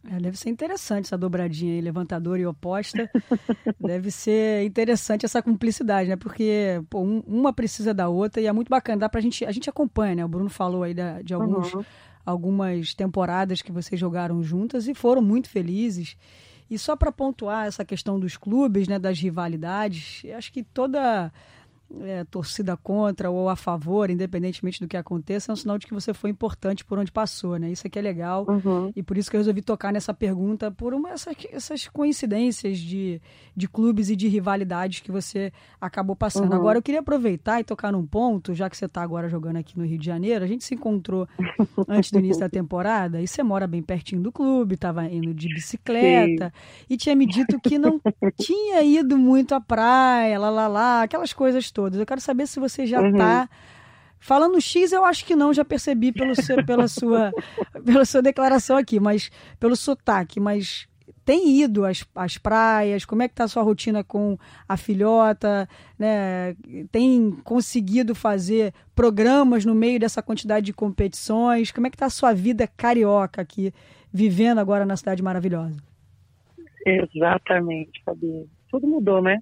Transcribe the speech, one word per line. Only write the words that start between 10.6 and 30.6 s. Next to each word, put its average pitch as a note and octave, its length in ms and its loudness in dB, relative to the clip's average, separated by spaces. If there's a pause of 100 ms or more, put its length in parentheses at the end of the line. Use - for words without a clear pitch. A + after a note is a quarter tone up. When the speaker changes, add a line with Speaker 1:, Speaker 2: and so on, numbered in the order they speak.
Speaker 1:
aí F3 100 -6
da, F3 280 -8
de F3+ 120 -8
alguns, F3+ 400 -2
Speaker 2:
Uhum. G3 100 -8 (420)
Speaker 1:
algumas F3+ 680 -4
temporadas F#3 680 -2
que F#3 120 -14
vocês F3 260 -6
jogaram E3+ 420 -2
juntas G#3 460 -4
e C#4+ 60 -4
foram B3 280 2
muito A3 280 2
felizes. F3+ 680 -4 (540)
E A3 80 -8
só D4+ 180 -4
pra C#4+ 160 0
pontuar A3 540 -4
essa G3+ 180 -8
questão G3 360 -6
dos F#3 180 -6
clubes, G3+ 500 0
né, G3 120 -2
das F#3 200 -4
rivalidades, E3+ 1040 -6
eu - 140 -14
acho - 160 -16
que B3 100 -10
toda B3 680 -2 (680)
é, F#3+ 240 -8
torcida F#3 520 -6
contra G3 540 -2
ou F#3 180 -2
a F#3 60 -2
favor, F3+ 560 -2
independentemente F3+ 680 -4
do F3 80 -8
que F3 80 -10
aconteça, F3+ 560 -6
é - 20 -2
um - 20 -4
sinal G#3 220 -6
de - 100 -10
que - 60 -10
você G3+ 200 -6
foi G#3 160 -6
importante G3 560 -4
por G3+ 140 -4
onde G3 120 -4
passou, F#3+ 460 -4
né? E3+ 140 -6
Isso F3+ 160 -10
aqui G3 100 -10
é G3+ 40 -6
legal. F#3 460 -4
Speaker 2:
Uhum. G3 480 0
Speaker 1:
E G3 60 -8
por F#3 160 -4
isso G3+ 120 -4
que - 60 -6
eu G#3 40 2
resolvi G#3 220 0
tocar G3+ 300 -4
nessa G#3 220 -4
pergunta, G3+ 560 -4